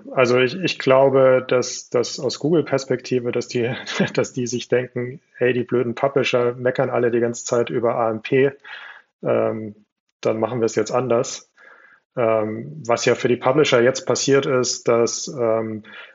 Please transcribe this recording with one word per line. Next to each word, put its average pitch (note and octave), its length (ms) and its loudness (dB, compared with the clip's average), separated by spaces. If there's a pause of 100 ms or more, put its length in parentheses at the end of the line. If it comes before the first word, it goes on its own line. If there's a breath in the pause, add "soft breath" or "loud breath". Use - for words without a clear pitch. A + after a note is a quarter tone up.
(140)
Also B2 240 4
ich, B2+ 180 2
ich - 220 -4
glaube, C3 680 4
dass, - 400 -2
dass B2 320 -2
aus C3 180 -4
Google-Perspektive, B2+ 920 -2
dass A#2+ 160 -4
die, B2 260 -2 (180)
<laughs> - 220 -2
dass B2 200 0
die B2 120 -4
sich A#2+ 220 -6
denken, B2 520 -2 (160)
hey, B2 180 2
die B2 100 -2
blöden A#2+ 300 -2
Publisher B2 600 0
meckern B2+ 360 0
alle A#2+ 200 0
die A#2 100 2
ganze A#2 240 -2
Zeit A#2+ 260 0
über A#2 240 0
A A#2 160 0
M A2 100 -6
P, C#3 320 2 (680 loud breath)
ähm, A2 520 -2 (460)
dann A2 180 -2
machen A2+ 220 -2
wir A2+ 60 2
es - 80 -2
jetzt A2 180 -2
anders. B2 580 -2 (640 soft breath)
Ähm, A2+ 720 -2
was A#2 200 0
ja B2 80 4
für - 140 -4
die A#2+ 80 4
Publisher C3 440 4
jetzt A#2+ 240 2
passiert C#3 400 2
ist, B2+ 420 -2
dass, A#2 420 0
ähm, A2 560 -2 (300 loud breath)